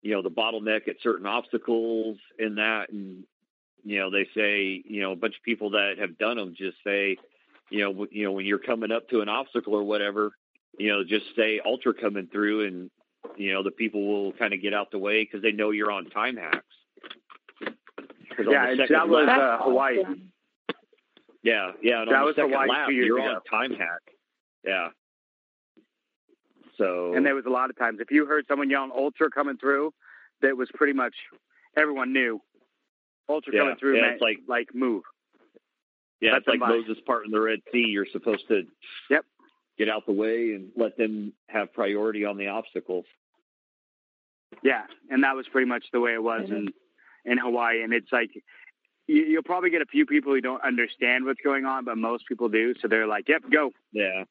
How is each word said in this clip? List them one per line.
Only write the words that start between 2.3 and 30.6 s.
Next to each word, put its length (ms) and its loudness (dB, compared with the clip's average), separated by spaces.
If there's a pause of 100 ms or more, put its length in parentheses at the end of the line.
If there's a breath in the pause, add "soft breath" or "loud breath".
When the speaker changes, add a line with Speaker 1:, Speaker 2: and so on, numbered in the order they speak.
Speaker 1:
in 180 -4
that?" 340 -2
And, 360 -12 (560)
you 160 -4
know, 120 -2
they 240 0
say, 500 0
you 160 -6
know, 120 -2
a 40 -6
bunch 200 -4
of 60 -20
people 280 -2
that 280 0
have 200 -6
done 200 -2
'em 160 -8
just 300 -10
say, 320 0 (540 soft breath)
you 100 -4
know, 120 0
w-, 200 -8
you 120 -4
know, 80 -2
when 120 -4
you're 140 0
coming 340 -4
up 160 -4
to 140 2
an 60 -4
obstacle 460 -2
or 100 0
whatever, 520 -2 (420)
you 100 0
know, 160 2
just 320 -2
say 240 2
ultra 340 0
coming 320 -4
through 400 0
and, 240 -10 (460)
you 160 -2
know, 100 -2
the 80 0
people 360 -2
will 260 0
kinda 260 -2
get 160 -4
out 160 -2
the 80 -6
way 260 0
'cause 160 -10
they 120 2
know 180 0
you're 220 0
on 180 -6
time 260 -4
hacks. 400 -6 (840)
'Cause 840 -10
on 60 6
Speaker 2:
Yeah, 140 6
Speaker 1:
the 60 0
Speaker 2:
and 80 0
Speaker 1:
second 140 6
Speaker 2:
that 140 4
was, 180 6
Speaker 1:
lap 120 6
Speaker 2:
uh, 260 4
Hawaii. 320 4
Speaker 3:
That's 120 0
awesome. 240 -10 (1120)
Speaker 1:
Yeah, 380 0
yeah. 220 2
And 80 -2
Speaker 2:
That 60 6
Speaker 1:
on 40 6
the 60 4
Speaker 2:
was 100 0
Speaker 1:
second 140 2
Speaker 2:
Hawaii 180 2
Speaker 1:
lap, 200 2
Speaker 2:
two 60 2
years 120 4
Speaker 1:
you're 120 2
Speaker 2:
ago. 180 -2
Speaker 1:
on 80 -10
time 280 -2
hack. 420 -6 (480)
Yeah. 280 -2 (1900)
So. 380 0
Speaker 2:
And 100 2
there 100 2
was 120 -4
a 40 -4
lot 200 0
of 60 -14
times, 240 -2
if 100 -8
you 160 4
heard 200 0
someone 240 0
yelling 240 0
"Ultra 360 0
coming 260 -2
through," 380 0 (480 loud breath)
that 140 4
was 160 -4